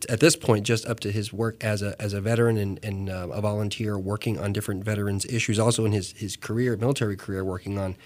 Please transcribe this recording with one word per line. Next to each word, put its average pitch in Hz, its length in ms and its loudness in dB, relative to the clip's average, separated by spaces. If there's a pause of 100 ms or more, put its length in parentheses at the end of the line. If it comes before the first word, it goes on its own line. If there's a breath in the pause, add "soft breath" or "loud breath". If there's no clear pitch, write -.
at 117 100 0
this 165 160 8
point, 107 320 2
just 117 180 2
up 113 140 -4
to 101 140 -4
his 104 200 -2
work 110 300 -4
as 107 180 0
a, 101 220 -4
as 101 100 -2
a 101 80 -2
veteran 113 360 4
and, 101 280 -2
and, 98 240 -4
uh, 92 220 -6
a 104 100 -4
volunteer 104 560 0
working 101 400 -2
on 101 160 -2
different 101 320 -2
veterans 101 420 -2
issues, 113 340 0
also 113 240 4
in 104 80 4
his, 98 200 0
his - 240 -8
career, 117 400 -2
military 113 400 0
career, 95 280 -4
working 95 340 -4
on, 95 160 -2 (120)